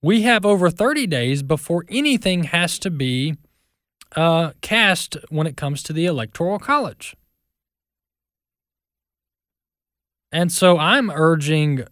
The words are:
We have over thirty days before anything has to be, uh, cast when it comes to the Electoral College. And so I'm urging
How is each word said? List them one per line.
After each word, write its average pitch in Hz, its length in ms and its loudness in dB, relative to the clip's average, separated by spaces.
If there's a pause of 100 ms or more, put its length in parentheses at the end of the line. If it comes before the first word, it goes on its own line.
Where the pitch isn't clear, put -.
We 208 220 2
have 220 220 2
over 190 240 4
thirty 240 380 0
days 139 340 0
before 160 480 -2
anything 208 560 0
has 170 340 -2
to 190 120 -4
be, 135 460 -2 (800)
uh, 165 360 2 (100)
cast 208 560 0 (120)
when 156 180 -2
it 139 100 -8
comes 143 260 -6
to 160 100 -10
the 165 120 0
Electoral 170 540 -4
College. 262 560 -4 (3250)
And 170 200 0
so 180 260 4
I'm 208 320 2
urging 151 840 0